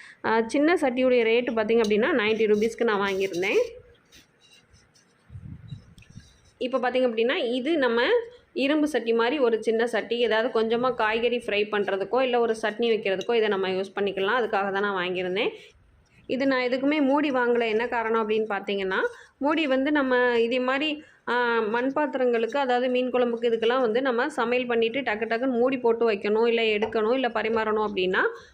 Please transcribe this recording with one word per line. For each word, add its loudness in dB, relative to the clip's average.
ஆ, 2
சின்ன 2
சட்டியுடைய 2
ரேட் 2
பார்த்தீங்க 2
அப்படின்னா 2
நைன்ட்டி 2
ருபீஸ்க்கு 0
நான் 0
வாங்கியிருந்தேன். 0
இப்ப -4
பார்த்தீங்க 0
அப்படின்னா, 0
இது -2
நம்ம 2
இரும்பு 0
சட்டி -2
மாதிரி 2
ஒரு 2
சின்ன 0
சட்டி, -2
ஏதாவது 0
கொஞ்சமா 0
காய்கறி 0
ஃப்ரை -2
பண்றதுக்கோ, -2
இல்ல 2
ஒரு 0
சட்னி -2
வைக்கிறதுக்கோ -2
இதை 2
நம்ம 0
யூஸ் -4
பண்ணிக்கலாம். 0
அதுக்காக -2
தான் -2
நான் -2
வாங்கியிருந்தேன். -2
இது -2
நான் 0
எதுக்குமே 0
மூடி 2
வாங்கல. 0
என்ன 0
காரணம் -2
அப்படின்னு 0
பார்த்தீங்கன்னா, -4
மூடி 0
வந்து 0
நம்ம 2
இதே 0
மாதிரி, -2
ஆ, 0
மண் -2
பாத்திரங்களுக்கு, 0
அதாவது 0
மீன் 0
குழம்புக்கு 0
இதுக்கெல்லாம் 2
வந்து 0
நம்ம 0
சமையல் -2
பண்ணிட்டு 0
டக்கு -4
டக்குன்னு 0
மூடி 2
போட்டு 2
வைக்கணும், 2
இல்ல 2
எடுக்கணும், 0
இல்ல 0
பரிமாறணும் 0
அப்படின்னா 0